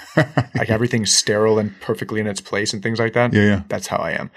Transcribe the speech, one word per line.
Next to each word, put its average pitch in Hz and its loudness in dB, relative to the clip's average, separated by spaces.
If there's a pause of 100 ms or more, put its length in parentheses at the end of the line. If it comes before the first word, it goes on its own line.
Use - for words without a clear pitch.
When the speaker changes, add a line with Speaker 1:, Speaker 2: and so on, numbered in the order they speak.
Speaker 1:
<laughs> - -10
Speaker 2:
like 123 -2
everything's 113 0
sterile 110 2
and 107 -2
perfectly 110 -4
in 107 -2
its 101 -6
place 104 -4
and 104 -8
things 113 -2
like 113 0
that. 120 2
Speaker 1:
Yeah, 104 6
yeah. 101 4
Speaker 2:
That's 101 -6
how 95 -4
I 80 -4
am. - -6